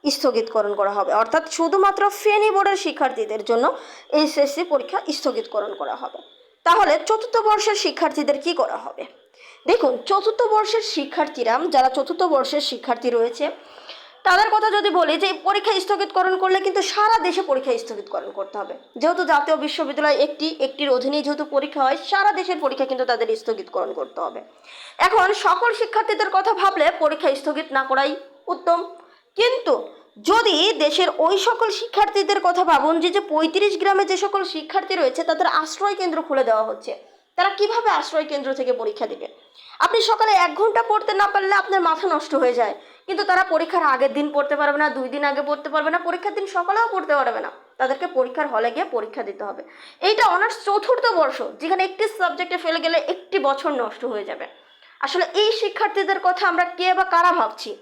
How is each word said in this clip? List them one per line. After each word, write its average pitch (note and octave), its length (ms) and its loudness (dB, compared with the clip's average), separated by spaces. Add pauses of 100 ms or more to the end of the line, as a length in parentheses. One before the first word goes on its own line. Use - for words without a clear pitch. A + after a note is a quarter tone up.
(160)
স্থগিতকরণ A3 640 0
করা G3 180 0
হবে, F#3 140 0 (100)
অর্থাৎ D#4+ 220 0 (120)
শুধুমাত্র G4 460 2 (200)
ফেনী G#4 320 4
বোর্ডের G4 300 2
শিক্ষার্থীদের A#3+ 640 -4
জন্য A#3 160 2 (540)
এইচএসসি D4+ 440 0 (100)
পরীক্ষা C#4+ 260 -2 (200)
স্থগিতকরণ G#3+ 640 -4
করা A#2 220 -6
হবে। - 180 -12 (460)
তাহলে E4+ 280 6 (140)
চতুর্থ A4 280 0 (120)
বর্ষের G#4 360 2
শিক্ষার্থীদের - 600 0
কি E4+ 160 -2
করা - 240 -2
হবে? - 180 -12 (680)
দেখুন F4 220 4 (160)
চতুর্থ G4+ 320 0 (140)
বর্ষের G#4+ 300 0 (100)
শিক্ষার্থীরা, C#4 600 -2 (200)
যারা C4 220 6
চতুর্থ E4 260 -2 (120)
বর্ষের C#4+ 360 0
শিক্ষার্থী A#3+ 400 -4
রয়েছে A#3+ 340 0 (800)
তাদের F#4+ 280 4
কথা G#4+ 220 2
যদি G#4 220 2
বলি D#4+ 160 2 (100)
যে F#4+ 40 0 (180)
পরীক্ষা G4+ 260 2 (120)
স্থগিতকরণ F#4+ 580 0
করলে F#4 240 4
কিন্তু F#4+ 140 0 (120)
সারা G#4+ 240 4 (100)
দেশে F#4 240 0
পরীক্ষা C4 220 0 (120)
স্থগিতকরণ G3+ 540 -10
করতে G3 220 -10
হবে, - 140 -10 (260)
যেহেতু E4+ 220 2 (100)
জাতীয় D4 320 2
বিশ্ববিদ্যালয় D4 520 0 (100)
একটি, D4 200 -6 (200)
একটির C#4 300 -4
অধীনেই C#4 300 -2
যেহেতু D4 180 -4 (100)
পরীক্ষা C#4+ 320 0
হয়, C#4+ 120 0 (120)
সারা G4 200 4 (100)
দেশের F4 240 -2
পরীক্ষা C4+ 260 0
কিন্তু B3+ 200 -2
তাদের A#3 180 0 (140)
স্থগিতকরণ G3 560 -4
করতে B2+ 260 -8
হবে। - 160 -8 (680)
এখন F#4+ 220 4 (180)
সকল F#4 240 4 (100)
শিক্ষার্থীদের G#4+ 560 0
কথা G4 240 2
ভাবলে F#4+ 260 4 (160)
পরীক্ষা D#4 260 2 (120)
স্থগিত D4+ 360 -4
না C4+ 140 2
করাই C#4 220 2 (400)
উত্তম, F4 260 0 (580)
কিন্তু A#4 380 2 (560)
যদি G#4 260 4 (280)
দেশের D#4 240 2 (180)
ওই F#4+ 100 4 (120)
সকল A#4 200 0 (120)
শিক্ষার্থীদের G4+ 680 0
কথা F4+ 240 2
ভাবুন D4+ 300 4
যে, E4+ 160 0
যে G4 140 2
পঁয়ত্রিশ D#4+ 520 0
গ্রামে G4 280 2
যে F#4 140 0
সকল G4 180 -2 (120)
শিক্ষার্থী F4+ 420 -4
রয়েছে D#4 340 0
তাদের D#4 160 0 (160)
আশ্রয় F#4+ 380 -4
কেন্দ্র E4 180 -2 (100)
খুলে C4+ 200 2
দেওয়া A3 200 2
হচ্ছে, - 240 -10 (440)
তারা F#4+ 220 2
কিভাবে A4+ 300 0 (100)
আশ্রয় D4+ 320 -2
কেন্দ্র C#4 180 -4 (100)
থেকে B3+ 220 0
পরীক্ষা G#3+ 320 -4
দিবে? - 140 -12 (580)
আপনি A4 140 2 (120)
সকালে G#4+ 220 2 (120)
এক D#4+ 160 0
ঘন্টা A4+ 300 4
পড়তে G#4+ 300 0
না G4+ 120 4
পারলে G4 300 2
আপনার F#4+ 260 0
মাথা D#4+ 260 0
নষ্ট D4+ 180 -4 (100)
হয়ে B3 180 2
যায়, G#3 140 0 (320)
কিন্তু G4 240 -2
তারা F#4 120 6 (100)
পরীক্ষার E4 320 0 (100)
আগের B3+ 240 0
দিন D4 160 0
পড়তে C#4+ 260 0
পারবে C#4+ 220 2
না, D4+ 40 4 (100)
দুই B3+ 180 -6
দিন C#4+ 160 -4
আগে C#4 180 -2
পড়তে D4 260 -4
পারবে D4+ 200 2
না, F4 120 0
পরীক্ষার F4+ 320 -4
দিন G4 80 -4 (100)
সকালেও G4+ 380 2
পড়তে D#4 240 0
পারবে A#3 280 0
না, - 40 -10 (300)
তাদেরকে C4+ 260 -2 (100)
পরীক্ষার B3+ 360 0
হলে A3+ 220 0
গিয়ে F4 200 -2
পরীক্ষা G#3+ 340 -6
দিতে G3+ 200 -12
হবে। - 140 -12 (460)
এইটা A4+ 160 4 (100)
অনার্স G#4 220 2 (100)
চতুর্থ G#4+ 380 2 (160)
বর্ষ, C#4 180 2 (220)
যেখানে F#4 280 0
একটি F#4+ 160 -2 (140)
সাবজেক্টে F4 460 -2
ফেল E4 200 0
গেলে E4 140 2 (160)
একটি - 220 -8 (120)
বছর C#4 220 0 (120)
নষ্ট G#3+ 200 -8 (100)
হয়ে G#3 180 -6
যাবে। - 160 -10 (600)
আসলে F4+ 180 0 (180)
এই G#4+ 80 4 (100)
শিক্ষার্থীদের G4+ 680 0
কথা F4+ 240 2
আমরা F4 140 2 (140)
কে F4+ 80 0 (120)
বা F#4 60 2 (100)
কারা E4+ 260 6
ভাবছি? A3 420 -6